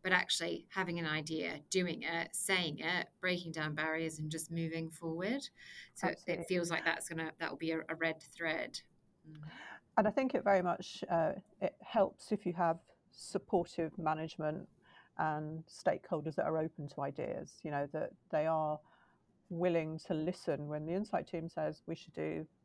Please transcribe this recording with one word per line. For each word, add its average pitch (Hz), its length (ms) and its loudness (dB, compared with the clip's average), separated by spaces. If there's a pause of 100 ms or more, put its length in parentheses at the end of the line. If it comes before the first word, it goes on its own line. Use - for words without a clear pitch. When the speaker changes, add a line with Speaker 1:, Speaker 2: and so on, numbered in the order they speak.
Speaker 1:
but - 100 2
actually - 580 2
having 180 280 0
an 165 80 0
idea, 156 540 0 (100)
doing 175 320 2
it, 165 300 0
saying 170 480 2
it, 170 260 2 (140)
breaking 180 320 0
down 156 220 -2
barriers 160 440 0
and 156 120 -2
just - 200 -2
moving 165 400 0
forward. 170 560 -2 (480)
So 190 140 -2
it - 100 -2
Speaker 2:
Absolutely. 170 300 -2
Speaker 1:
feels 175 220 2
like - 140 0
that's - 240 0
gonna, 160 300 -2
that 160 120 -2
will - 80 -6
be 165 140 -2
a, 160 160 2
a 165 80 0
red 165 260 0
thread. - 580 -4 (500)
Mm. 156 60 -16 (600)
Speaker 2:
And 214 100 6
I - 20 4
think 262 240 2
it - 80 2
very 196 200 6
much, 185 480 -2
uh, 165 220 4 (280)
it - 200 0
helps - 520 2
if 208 140 -2
you 175 80 0
have 170 240 2 (340)
supportive - 840 0
management 156 680 -2 (520)
and 156 480 -2
stakeholders - 720 0
that - 100 2
are 160 120 2
open 160 300 -2
to - 140 -8
ideas, 143 600 -4
you 156 80 -4
know, 143 220 0
that - 180 -2 (220)
they 156 140 2
are 156 340 2 (720)
willing 165 560 2
to 180 80 0
listen 156 520 0
when 151 200 -4
the 165 60 -2
insight 185 360 0
team 165 200 -4
says, 156 380 -2
"We 165 80 -4
should - 200 -14
do 156 300 -2 (200)